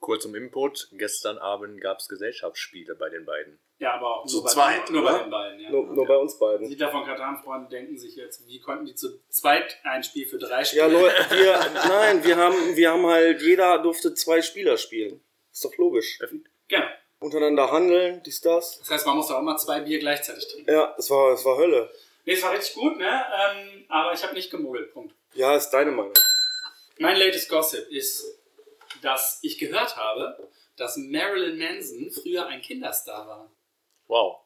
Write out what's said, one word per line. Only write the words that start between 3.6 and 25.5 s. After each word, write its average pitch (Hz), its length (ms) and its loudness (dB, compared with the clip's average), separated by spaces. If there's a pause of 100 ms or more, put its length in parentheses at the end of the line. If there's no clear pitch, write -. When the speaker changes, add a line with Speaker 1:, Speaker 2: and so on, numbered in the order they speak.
Speaker 2:
Ja, - 160 -4
aber 120 220 -4
auch - 80 -10
nur 139 40 -16
Speaker 3:
Zu 139 140 -4
Speaker 2:
bei, - 80 -2
Speaker 3:
zweit, 117 400 2
Speaker 2:
nur 156 140 0
bei 131 100 4
Speaker 3:
oder? 175 100 2
Speaker 2:
den - 60 -12
beiden, - 300 -8
ja. - 100 -14
Speaker 4:
Nur, 135 160 0
nur 131 200 0
bei 135 100 6
uns 143 220 0
beiden. 107 300 0
Speaker 2:
Die 139 80 -12
davon 143 280 -4
Katan-Freunde 135 640 -10
denken 127 300 -14
sich 120 180 -18
jetzt, - 320 -18
wie 123 120 -20
konnten 302 260 -10
die - 100 -16
zu - 320 -10
zweit - 560 2
ein 131 180 -4
Spiel 135 240 -8
für 131 120 -8
drei 160 220 -4
Speaker 4:
Ja, 147 40 0
Speaker 2:
spielen? 156 280 4
Speaker 4:
Leute, 175 220 8 (160)
wir, 185 440 6
Speaker 2:
<laughs> 170 140 2
Speaker 4:
nein, 196 360 6
wir 170 120 6
haben, 175 400 4
wir 165 140 6
haben 170 160 4
halt, 165 360 6
jeder 180 360 6
durfte 165 360 0
zwei 165 280 2
Spieler 165 340 0
spielen. 110 440 -6 (320)
Ist - 120 -10
doch 131 120 -8
logisch. - 420 0 (500)
Speaker 2:
Genau. - 180 0 (340)
Speaker 4:
Untereinander 147 500 2
handeln, 180 540 2
dies, - 160 -10
das. 170 400 0
Speaker 2:
Das - 100 -10
heißt, 151 160 -2
man 143 100 2
muss 151 140 -2
auch 131 100 -2
immer 156 160 -4
zwei 151 240 -4
Bier 147 200 -4
gleichzeitig - 480 -6
trinken. - 220 -6
Speaker 4:
Ja, 156 280 2
es - 120 -4
war, 135 220 6
es 123 120 -2
war 131 140 2
Hölle. 147 320 2 (340)
Speaker 2:
Nee, 170 100 0
es 185 80 -2
war 185 100 -2
richtig - 220 -4
gut, 262 240 -2
ne? 269 240 -2 (280)
Ähm, - 380 -14
aber 165 260 0
ich 170 100 -8
hab 156 80 -6
nicht - 180 -10
gemogelt, 131 420 -8
Punkt. - 220 -20 (200)
Speaker 4:
Ja, 131 220 2